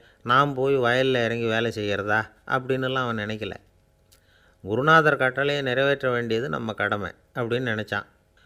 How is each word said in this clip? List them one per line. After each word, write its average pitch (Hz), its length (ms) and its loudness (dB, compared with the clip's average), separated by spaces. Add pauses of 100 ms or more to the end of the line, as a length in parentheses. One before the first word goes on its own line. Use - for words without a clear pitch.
(240)
நான் 135 300 4
போய் 135 240 2
வயல்ல 127 480 2
இறங்கி 117 200 -2
வேலை 113 300 0
செய்கிறதா?" 104 540 -2 (180)
அப்படின்னுலாம் 131 460 -2
அவன் 123 240 -2
நினைக்கல. 107 340 -6 (1080)
"குருநாதர் 147 560 4
கட்டளையை 135 460 0
நிறைவேற்ற 135 460 0
வேண்டியது 120 400 -2
நம்ம 113 240 -6
கடமை" 101 380 -2 (240)
அப்படின்னு 120 420 -2
நினைச்சான். 104 280 -6 (400)